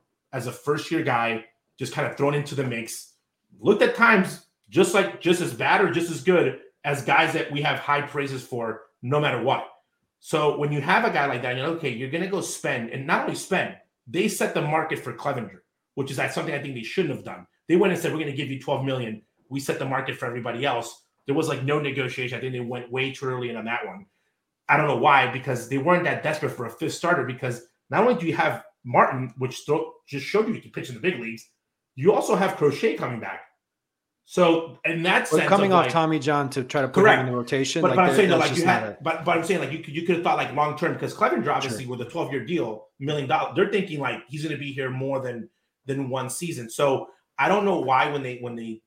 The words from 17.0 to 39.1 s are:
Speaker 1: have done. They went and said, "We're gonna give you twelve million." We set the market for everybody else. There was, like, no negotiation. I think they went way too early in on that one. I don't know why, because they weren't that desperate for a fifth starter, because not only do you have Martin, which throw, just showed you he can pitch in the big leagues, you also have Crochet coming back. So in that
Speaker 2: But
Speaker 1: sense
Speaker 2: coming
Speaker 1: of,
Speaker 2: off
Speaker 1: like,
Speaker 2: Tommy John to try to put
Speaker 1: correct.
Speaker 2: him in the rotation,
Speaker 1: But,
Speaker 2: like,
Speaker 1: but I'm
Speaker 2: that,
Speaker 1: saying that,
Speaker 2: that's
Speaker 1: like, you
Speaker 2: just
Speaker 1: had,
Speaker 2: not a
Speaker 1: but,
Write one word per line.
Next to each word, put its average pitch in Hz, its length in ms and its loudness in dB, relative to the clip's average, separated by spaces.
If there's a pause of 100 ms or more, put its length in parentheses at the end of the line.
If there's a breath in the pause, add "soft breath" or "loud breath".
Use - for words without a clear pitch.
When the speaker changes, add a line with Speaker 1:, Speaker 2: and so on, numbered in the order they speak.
Speaker 1:
have 98 100 -10
done. 98 220 -16 (220)
They 165 80 6
went 185 160 6
and 175 100 -2
said, 147 100 0
"We're 156 60 -2
gonna 147 140 -4
give 131 180 -6
you 135 100 -8
twelve 135 240 -2
million." 120 380 -4 (260)
We 139 120 -6
set - 180 -4
the 147 60 -6
market 131 320 -4
for 131 100 -6
everybody 120 380 -6
else. 123 400 -4 (220)
There 139 80 0
was, 156 140 0
like, 131 140 -4
no 143 160 0
negotiation. 127 580 -4
I 113 40 -10
think 131 120 -6
they 127 80 -6
went 120 300 -8
way 131 220 -2
too 135 140 -10
early 123 240 -4
in 113 60 -8
on 110 100 -8
that 113 200 -4
one. 98 200 -14 (640)
I 147 80 4
don't 151 120 2
know 131 80 2
why, 135 320 6
because 127 400 -6
they 135 100 -2
weren't 170 240 4
that 131 220 -2
desperate 151 260 -2
for 120 160 -8
a 110 40 -10
fifth 151 240 -6
starter, 170 280 0
because 123 460 -6 (200)
not 156 140 2
only 240 180 4
do 170 60 -4
you 160 80 0
have 160 300 -2 (200)
Martin, 131 540 2
which 127 260 -6
throw, 151 280 -2 (160)
just 139 180 -8
showed 226 220 2
you 233 60 0
he - 60 -8
can - 120 -20
pitch - 160 -10
in 120 80 -10
the - 40 -16
big 131 200 0
leagues, 113 280 -10 (460)
you 151 180 6
also - 220 2
have 185 220 2
Crochet 151 400 2
coming 123 240 -6
back. 98 220 -10 (840)
So 165 600 2
in 165 200 -2
that 214 260 2
Speaker 2:
But - 80 6
Speaker 1:
sense 151 100 2
Speaker 2:
coming 196 220 6
Speaker 1:
of, 180 80 8
Speaker 2:
off 165 60 6
Speaker 1:
like, 127 80 0
Speaker 2:
Tommy 160 260 2
John 143 320 2
to 131 140 -2
try 139 180 0
to 131 60 0
put 185 140 4
Speaker 1:
correct. 185 180 8
Speaker 2:
him 127 60 0
in 123 60 -2
the 120 60 0
rotation, 135 420 -2
Speaker 1:
But, 175 100 4
Speaker 2:
like, - 60 2
Speaker 1:
but 185 60 8
I'm 175 60 6
Speaker 2:
that, - 80 2
Speaker 1:
saying 196 140 8
that, 165 80 4
Speaker 2:
that's 147 120 2
Speaker 1:
like, 127 80 0
you 165 60 2
Speaker 2:
just - 20 0
Speaker 1:
had, 185 140 4
Speaker 2:
not 107 100 -4
a - 100 -12
Speaker 1:
but, 160 240 -4